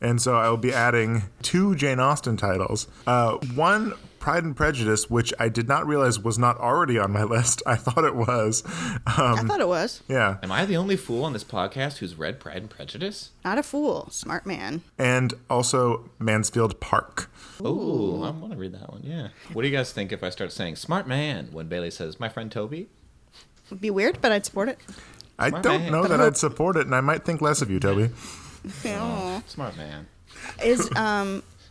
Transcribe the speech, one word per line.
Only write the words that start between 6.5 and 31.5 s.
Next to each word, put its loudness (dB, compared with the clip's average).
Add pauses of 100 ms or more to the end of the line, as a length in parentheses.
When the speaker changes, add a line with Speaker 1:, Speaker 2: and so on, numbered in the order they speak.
Speaker 1:
already 2
on 4
my 2
<laughs> 2
list. 2
I 4
thought 2
it 2
was. 2
Um, -6
Speaker 2:
I 4
thought 0
it 2
was. -2
Speaker 1:
Yeah. 2
Speaker 3:
Am -6
I 2
the 0
only 0
fool -4
on -4
this -8
podcast -4
who's -8
read -6
Pride -12
and -10
Prejudice? -10 (140)
Speaker 2:
Not -2
a 2
fool. -2
Smart -8
man. -8 (160)
Speaker 1:
And 2 (120)
also 2
Mansfield 2
Park. -4 (320)
Speaker 3:
Ooh, -6
Speaker 2:
Ooh. -2
Speaker 3:
I -4
wanna -12
read -10
that -16
one, -14
yeah. -8 (260)
What -4
do 2
you 0
guys -2
think -6
if -6
I -4
start -6
saying, -6
"Smart -4
man," -4
when -10
Bailey -4
says, -10
"My -4
friend -10
Toby"? -8 (800)
Speaker 2:
Would -14
be 0
weird, 2
but 6
I'd 2
support -2
it. -6 (580)
Speaker 1:
I 2
Speaker 3:
Smart -2
Speaker 1:
don't 4
Speaker 3:
man. -2
Speaker 1:
know 4
that 4
I'd 6
support 2
it, 2
and 2
I 4
might 2
think -2
less 4
of 0
you, 0
Toby. 4 (760)
Speaker 2:
Aw. -4
Speaker 3:
Smart -8
man. -12 (560)
Speaker 2:
Is, 2
um, 0 (280)